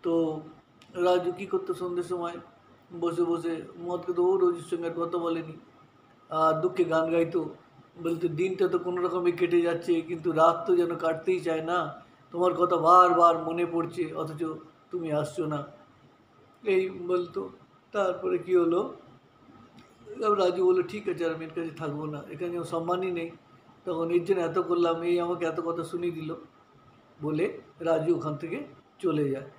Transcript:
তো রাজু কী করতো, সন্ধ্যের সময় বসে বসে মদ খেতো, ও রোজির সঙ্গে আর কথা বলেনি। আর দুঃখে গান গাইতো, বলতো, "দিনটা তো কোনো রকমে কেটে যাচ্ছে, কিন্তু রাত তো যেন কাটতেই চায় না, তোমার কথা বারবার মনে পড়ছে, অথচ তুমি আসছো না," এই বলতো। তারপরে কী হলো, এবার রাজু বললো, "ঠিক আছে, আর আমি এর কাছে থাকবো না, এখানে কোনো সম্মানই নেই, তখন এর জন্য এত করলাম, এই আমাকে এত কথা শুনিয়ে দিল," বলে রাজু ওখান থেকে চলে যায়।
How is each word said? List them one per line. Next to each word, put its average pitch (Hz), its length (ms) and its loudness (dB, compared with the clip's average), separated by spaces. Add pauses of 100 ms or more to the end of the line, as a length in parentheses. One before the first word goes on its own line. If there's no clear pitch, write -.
তো 165 100 0 (800)
রাজু 180 360 2
কী 190 140 -8
করতো, 190 280 -4
সন্ধ্যের 180 320 -4
সময় 170 320 -6 (640)
বসে 170 240 0
বসে 165 300 -2 (260)
মদ 175 260 -6
খেতো, 175 180 -2
ও 185 140 4
রোজির 175 320 2
সঙ্গে 170 200 -4
আর 165 80 -8
কথা 170 200 -2
বলেনি। 165 380 -4 (760)
আর 160 320 4
দুঃখে 180 220 2
গান 160 280 2
গাইতো, 165 300 2 (640)
বলতো, 165 240 -2
"দিনটা 185 400 0
তো 175 120 0
কোনো 180 220 -2
রকমে 175 300 2
কেটে 170 300 2
যাচ্ছে, 170 400 0
কিন্তু 165 300 -4
রাত 165 340 6
তো 196 100 0
যেন 170 200 2
কাটতেই 165 440 -2
চায় 160 220 -2
না, 175 180 -2 (520)
তোমার 180 220 2
কথা 175 240 2
বারবার 175 640 8
মনে 170 220 -2
পড়ছে, 170 380 -4 (100)
অথচ 156 280 -8 (480)
তুমি 170 220 -6
আসছো 151 340 -2
না," 151 140 -4 (1040)
এই 190 260 2
বলতো। 180 520 -4 (500)
তারপরে 185 460 0
কী 185 180 -2
হলো, 170 260 4 (1300)
এবার 208 240 2
রাজু 180 260 2
বললো, 185 180 4
"ঠিক 208 260 -8
আছে, 170 160 -2
আর 160 100 0
আমি 160 100 -10
এর 156 100 -14
কাছে 165 200 -6
থাকবো 151 300 -6
না, 147 140 -8 (100)
এখানে 170 220 -8
কোনো 175 120 -6
সম্মানই 175 480 -2
নেই, 170 180 -6 (560)
তখন 165 260 -2
এর 175 140 2
জন্য 185 160 2
এত 165 180 0
করলাম, 170 440 2
এই 175 160 2
আমাকে 175 260 -2
এত 165 140 -2
কথা 170 240 -4
শুনিয়ে 170 300 -4
দিল," 156 160 -8 (920)
বলে 156 240 0 (340)
রাজু 160 360 2
ওখান 151 220 -2
থেকে 165 200 -8 (420)
চলে 151 300 2
যায়। 135 180 -4 (120)